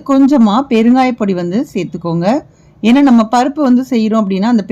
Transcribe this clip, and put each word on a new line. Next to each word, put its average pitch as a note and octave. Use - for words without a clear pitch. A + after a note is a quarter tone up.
கொஞ்சமா C4+
பெருங்காய A#3+
பொடி G3
வந்து F3
சேர்த்துக்கோங்க. E3+
ஏன்னா C#4
நம்ம A#3
பருப்பு C#4
வந்து B3
செய்யறோம் A3
அப்படின்னா G3
அந்த G3+